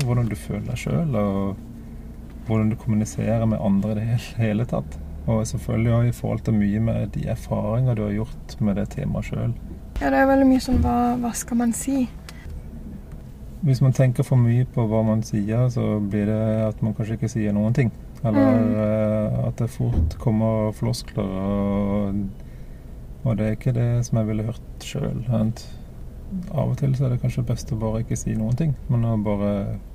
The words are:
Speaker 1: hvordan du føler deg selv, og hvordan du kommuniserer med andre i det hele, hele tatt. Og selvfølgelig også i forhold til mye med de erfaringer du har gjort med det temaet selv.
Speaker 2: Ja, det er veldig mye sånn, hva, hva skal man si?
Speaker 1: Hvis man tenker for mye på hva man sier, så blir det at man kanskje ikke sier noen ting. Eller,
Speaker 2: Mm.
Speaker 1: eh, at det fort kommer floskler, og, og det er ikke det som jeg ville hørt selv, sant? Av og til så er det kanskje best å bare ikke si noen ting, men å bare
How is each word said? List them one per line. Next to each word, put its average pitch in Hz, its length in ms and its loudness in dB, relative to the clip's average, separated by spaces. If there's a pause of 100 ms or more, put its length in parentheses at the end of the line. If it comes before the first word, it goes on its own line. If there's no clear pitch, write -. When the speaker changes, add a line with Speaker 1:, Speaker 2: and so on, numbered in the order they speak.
Speaker 1:
hvordan 120 240 2
du 104 80 -2
føler 107 320 -6
deg 120 100 -4
selv, 147 380 0
og 98 400 0 (920)
hvordan 110 240 4
du 117 60 -2
kommuniserer 110 680 0
med 107 180 2
andre 101 300 2
i 107 40 -2
det 110 120 -2
hele, 117 260 0
hele 113 320 2
tatt. - 300 -4 (240)
Og 113 260 2
selvfølgelig 117 460 0
også 120 140 4
i 120 40 2
forhold 113 320 -2
til 117 100 2
mye 104 260 4
med 113 340 0
de - 140 -4
erfaringer 113 680 0
du 107 80 -2
har 104 80 0
gjort - 480 -6
med 101 160 2
det 101 160 -2
temaet 104 320 -2
selv. 117 300 -2 (480)
Speaker 2:
Ja, 277 100 0
det 269 80 4
er 269 80 6
veldig 269 220 6
mye 262 100 4
sånn, 254 240 2
hva, 240 120 2 (200)
hva 240 160 -2
skal - 240 -4
man 233 160 2
si? 269 300 0 (1600)
Speaker 1:
Hvis 131 160 4
man 131 160 6
tenker 131 300 4
for 135 100 2
mye 120 320 4
på 120 180 0
hva 110 200 2
man 110 180 2
sier, 110 380 0 (100)
så 110 240 0
blir 104 320 0
det 110 120 2 (260)
at 107 180 -2
man 107 100 0
kanskje 110 220 -2
ikke 110 160 -2
sier 104 240 0
noen 107 160 2
ting. 120 200 2 (320)
Eller, 131 340 6
Speaker 2:
Mm. 107 160 4
Speaker 1:
eh, 107 720 2
at 120 80 -4
det 117 140 0
fort - 480 0
kommer 110 540 2
floskler, 117 520 -2
og, 101 920 0 (1080)
og 117 140 2
det 107 80 0
er 107 100 0
ikke - 160 0
det 120 340 2
som 120 120 0
jeg 110 80 2
ville 110 180 0
hørt - 400 -8
selv, - 420 -4
sant? 113 380 0 (880)
Av 123 180 0
og 127 60 0
til 135 200 2
så 135 100 0
er 123 40 2
det 120 120 0
kanskje 127 240 0
best - 260 -2
å 113 60 0
bare 110 240 0
ikke 110 140 -2
si 113 180 -2
noen 110 220 0
ting, 156 180 2 (140)
men 120 160 2
å 117 120 2
bare 101 640 0 (160)